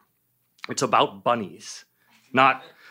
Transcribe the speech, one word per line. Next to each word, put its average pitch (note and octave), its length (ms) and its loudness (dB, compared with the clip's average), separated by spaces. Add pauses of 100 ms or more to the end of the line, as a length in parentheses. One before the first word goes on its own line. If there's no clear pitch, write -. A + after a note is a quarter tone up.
(680)
It's B2+ 140 -6
about A#2 420 0
bunnies, G#2+ 640 -4 (440)
not C3 320 2 (280)